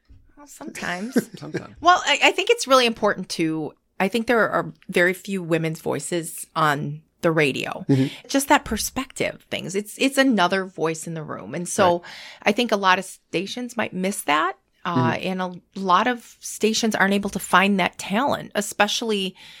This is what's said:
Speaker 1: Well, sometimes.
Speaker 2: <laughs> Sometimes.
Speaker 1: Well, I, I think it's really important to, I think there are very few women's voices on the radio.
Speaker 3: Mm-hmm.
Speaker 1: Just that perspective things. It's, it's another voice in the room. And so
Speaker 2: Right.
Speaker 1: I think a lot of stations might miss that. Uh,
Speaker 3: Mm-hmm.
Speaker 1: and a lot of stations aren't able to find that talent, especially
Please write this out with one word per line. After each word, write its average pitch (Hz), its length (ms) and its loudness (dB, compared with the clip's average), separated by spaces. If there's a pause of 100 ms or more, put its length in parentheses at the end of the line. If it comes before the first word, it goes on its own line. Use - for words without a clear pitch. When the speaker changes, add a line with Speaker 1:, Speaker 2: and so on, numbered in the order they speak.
(380)
Speaker 1:
Well, 294 100 -20
sometimes. 220 680 -8 (160)
Speaker 2:
<laughs> - 80 -16
Sometimes. 156 420 -10
Speaker 1:
Well, 349 240 6
I, 285 200 2
I 302 60 6
think 392 180 -4
it's 466 180 2
really 254 180 6
important 208 440 -2
to, 160 440 -4 (260)
I 190 80 2
think 226 200 -2
there 233 220 4
are 170 220 -2 (160)
very 180 260 2
few 185 300 -6
women's 160 380 -2
voices 160 760 -6
on 151 460 0 (200)
the 170 100 2
radio. 151 580 0
Speaker 3:
Mm-hmm. 135 400 2
Speaker 1:
Just 277 180 0
that 294 160 4
perspective - 880 -6
things. 170 240 -8
It's, 208 220 -6
it's 269 200 2
another 196 460 2
voice 160 440 -4
in 165 80 -8
the 156 80 -8
room. 127 300 -12
And 175 140 -6
so 175 320 4
Speaker 2:
Right. - 60 -12 (380)
Speaker 1:
I 208 100 4
think 240 180 0
a 208 60 2
lot 190 220 6
of 185 60 -6
stations 196 720 -6
might - 180 -4
miss 185 280 -2
that. 311 360 0 (280)
Uh, 165 260 2
Speaker 3:
Mm-hmm. - 160 -4
Speaker 1:
and 185 140 -4
a 180 380 -10
lot 196 280 4
of 240 320 -6
stations 220 560 0
aren't 196 180 4
able 202 180 0
to 190 80 -6
find 190 420 4
that - 160 -2
talent, 226 580 -2
especially 208 800 -2 (240)